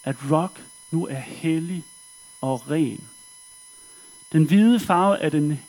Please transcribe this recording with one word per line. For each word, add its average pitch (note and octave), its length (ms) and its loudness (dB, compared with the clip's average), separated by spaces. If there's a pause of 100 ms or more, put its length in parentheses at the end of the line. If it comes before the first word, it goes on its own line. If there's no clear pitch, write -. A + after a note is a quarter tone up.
at C#3 120 -4 (160)
Rock E3 320 0 (280)
nu E3 160 -2
er C3+ 120 -8
hellig E3 640 -6 (580)
og C3 280 -6
ren. C#3+ 400 -4 (1200)
Den D#3+ 120 4
hvide G#3+ 360 4
farve F#3+ 380 2
er D#3 120 -2
den D3 400 -2